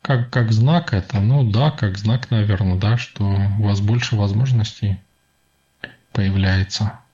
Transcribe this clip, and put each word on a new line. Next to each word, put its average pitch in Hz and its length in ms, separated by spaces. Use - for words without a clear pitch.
как, 123 280
как 113 220
знак 139 420
это, 98 280
ну 123 280
да, 127 220
как 98 260
знак, 113 340
наверно, 101 460
да, 107 200
что - 280
у 98 380
вас 98 180
больше 117 360
возможностей 104 840
появляется. 95 880